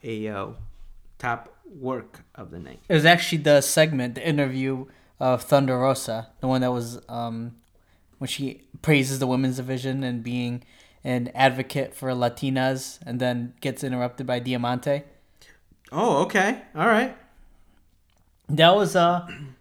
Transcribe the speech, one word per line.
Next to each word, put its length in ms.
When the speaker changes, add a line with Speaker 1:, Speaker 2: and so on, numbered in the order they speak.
Speaker 1:
a, 260
uh, 180
top 360
work 460
of 160
the 80
night? 300
Speaker 2:
It 60
was 100
actually 380
the 180
segment, 540
the 120
interview 600
of 220
Thunder 360
Rosa, 520
the 80
one 140
that 100
was, 340
um, 500
when 120
she 340
praises 380
the 80
women's 300
division 460
and 200
being 420
an 300
advocate 600
for 140
Latinas, 960
and 140
then 420
gets 220
interrupted 420
by 140
Diamante. 640
Speaker 1:
Oh, 320
okay. 400
All 100
right. 300
Speaker 2:
That 280
was, 180
uh, 320